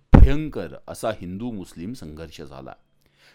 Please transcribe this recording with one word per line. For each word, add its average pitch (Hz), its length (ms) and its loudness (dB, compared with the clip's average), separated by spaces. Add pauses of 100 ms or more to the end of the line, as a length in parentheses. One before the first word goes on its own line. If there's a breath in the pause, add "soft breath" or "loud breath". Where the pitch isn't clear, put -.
(140)
भयंकर 135 600 6 (120)
असा 110 240 -6
हिंदू 98 400 -10
मुस्लिम 92 420 -12
संघर्ष 80 480 -16
झाला. 67 320 -16 (600 soft breath)